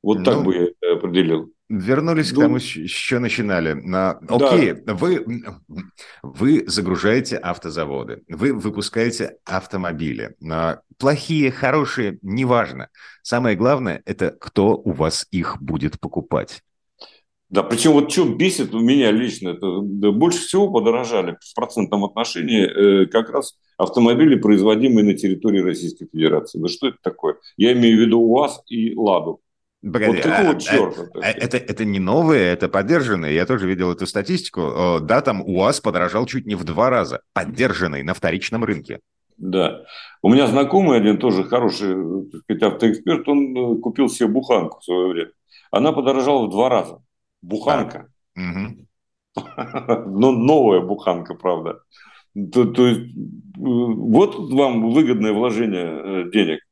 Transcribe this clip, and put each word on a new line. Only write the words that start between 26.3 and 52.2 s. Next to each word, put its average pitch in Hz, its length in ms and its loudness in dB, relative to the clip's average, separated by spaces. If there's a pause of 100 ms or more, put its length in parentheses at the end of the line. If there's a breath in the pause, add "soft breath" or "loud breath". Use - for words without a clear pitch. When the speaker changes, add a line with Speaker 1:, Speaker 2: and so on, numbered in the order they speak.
Speaker 1:
Да 82 80 -4
что 127 220 -4
это - 120 -12
такое? - 340 -4 (220 soft breath)
Я 117 160 4
имею 117 240 6
в 110 40 6
виду 117 180 4
уаз 123 480 2
и 113 280 -4
«Ладу». 90 460 0 (400)
Speaker 2:
Погоди, 107 360 0
Speaker 1:
Вот - 60 -2
какого 185 260 2
Speaker 2:
а, 143 100 0
Speaker 1:
чёрта, 95 420 -2
Speaker 2:
а, 87 40 -10
Speaker 1:
так - 100 -20
Speaker 2:
а, - 40 -10
Speaker 1:
сказать? 107 180 -2
Speaker 2:
это, 120 200 -4
это 113 280 -6
не 101 140 -2
новые, 123 480 2
это 87 200 0
подержанные. 98 680 0
Я 87 100 2
тоже 104 220 -2
видел 90 260 -2
эту 87 140 -6
статистику. 92 540 -6
Э, 82 380 0
да, 107 220 2
там 104 200 -2
уаз 98 380 0
подорожал 98 460 -2
чуть 131 220 -8
не 104 80 -4
в 85 100 -8
два 90 240 0
раза. 90 320 -2 (100)
Подержанный 92 720 -2
на 85 100 -4
вторичном 98 520 -4
рынке. 85 340 -6 (380)
Speaker 1:
Да. 90 460 -2 (400 loud breath)
У 95 100 4
меня 135 140 6
знакомый 139 500 4
один, 104 220 4
тоже 95 260 2
хороший, 104 500 -2 (360)
так - 100 -18
сказать, 107 220 -2
автоэксперт, 113 640 0
он, 139 260 0
э, 120 240 0
купил 123 300 0
себе - 180 0
буханку 110 520 0
в - 40 -20
своё 90 260 0
время. 85 220 -4 (400 soft breath)
Она 131 220 2
подорожала 131 540 0
в - 20 -4
два 104 200 0
раза. 87 280 -2 (460)
Буханка. 135 680 -4 (260)
Speaker 2:
Да. 87 60 -12
Мгм. 92 460 -8 (480)
Speaker 1:
<laughs> 120 720 -6
Ну, 104 240 4
новая 120 500 4
буханка, 90 540 -4
правда. 85 460 -4 (720 soft breath)